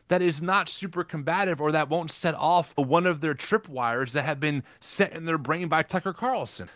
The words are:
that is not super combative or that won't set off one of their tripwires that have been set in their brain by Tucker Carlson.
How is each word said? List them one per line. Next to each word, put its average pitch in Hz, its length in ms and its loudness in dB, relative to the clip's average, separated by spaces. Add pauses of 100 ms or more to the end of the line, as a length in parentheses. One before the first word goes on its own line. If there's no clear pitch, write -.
that 180 140 2
is 165 200 2
not 180 280 2
super 180 340 -6
combative 165 560 -2
or 151 140 2
that 151 160 2
won't 160 220 0
set 160 240 0
off 165 420 2
one 151 280 4
of 170 140 2
their 151 160 0
tripwires 127 800 -2
that 143 100 0
have 143 160 -2
been 147 240 0 (160)
set - 320 0
in 165 140 -10
their 165 120 2
brain 156 300 -2
by 156 160 4
Tucker 185 300 -4
Carlson. 214 640 -4